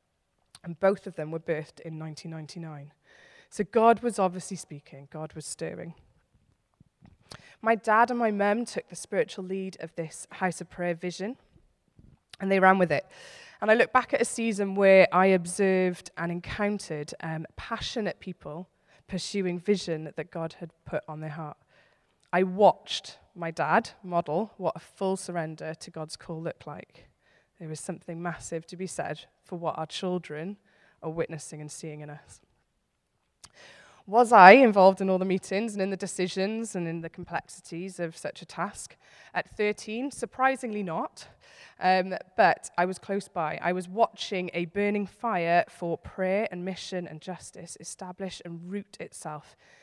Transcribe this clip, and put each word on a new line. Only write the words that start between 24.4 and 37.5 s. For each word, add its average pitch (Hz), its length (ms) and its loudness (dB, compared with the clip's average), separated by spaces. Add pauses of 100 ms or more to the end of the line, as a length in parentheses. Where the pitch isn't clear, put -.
what 180 180 -4
a 170 40 -14
full 190 380 -4
surrender 160 560 -8
to - 160 -18
God's 156 260 -12
call 160 240 -12
looked - 280 -10
like. - 400 -16 (500)
There 165 100 -14
was 156 120 -10
something 170 420 -10
massive 165 460 -8
to 180 100 -16
be 185 80 -8
said 156 360 -8 (220)
for - 140 -12
what 165 220 -6
our 156 80 -8
children 180 680 -8 (440)
are 160 80 -8
witnessing 160 500 -8
and 151 120 -14
seeing 151 300 -14
in 147 100 -14
us. - 300 -20 (1600)
Was 226 260 4
I 190 200 12
involved 202 500 8
in 190 80 0
all 185 80 2
the 185 80 -2
meetings 190 480 -2
and 202 80 -6
in 190 80 -2
the 196 80 -4
decisions 196 800 -4
and 175 120 -4
in 165 140 -6
the 165 80 -10
complexities 175 920 -12